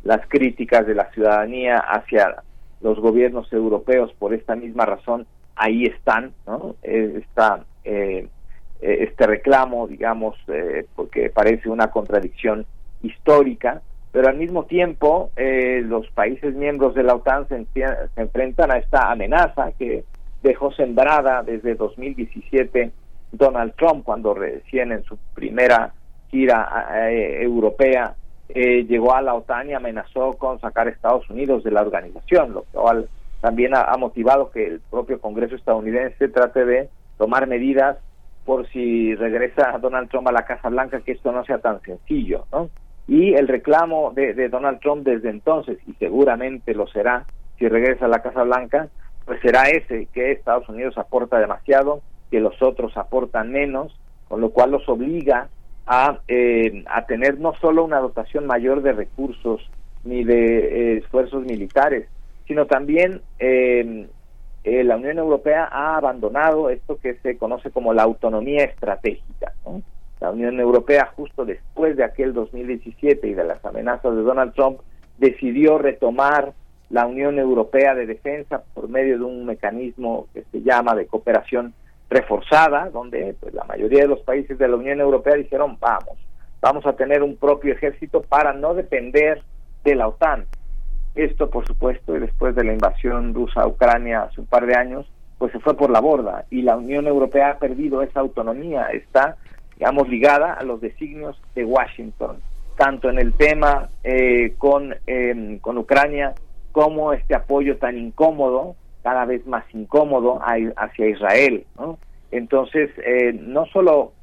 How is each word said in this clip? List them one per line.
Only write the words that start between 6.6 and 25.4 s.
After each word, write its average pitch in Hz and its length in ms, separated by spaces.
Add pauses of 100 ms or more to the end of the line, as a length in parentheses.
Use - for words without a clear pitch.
Eh, 107 400
esta, 107 420 (200)
eh, 101 440 (540)
eh, 101 200
este 113 260
reclamo, 123 600
digamos, 110 480 (120)
eh, 78 480
porque - 340
parece 113 400
una 113 220
contradicción 107 760 (380)
histórica, 135 800 (280)
pero 131 160
al 135 100
mismo 170 280
tiempo, 170 720
eh, 127 500
los 110 260
países 131 440
miembros 139 400
de 131 80
la 123 100
otan 135 340
se 127 120
enfia-, 131 560
se 113 60
enfrentan 131 500
a 127 60
esta 120 340
amenaza 143 680
que 123 280 (360)
dejó 139 320
sembrada 131 680
desde 113 340
dos 107 220
mil - 180
diecisiete 120 760 (400)
Donald 120 460
Trump, 156 260
cuando 110 300
recién 101 580
en 107 140
su - 120 (160)
primera 113 600 (360)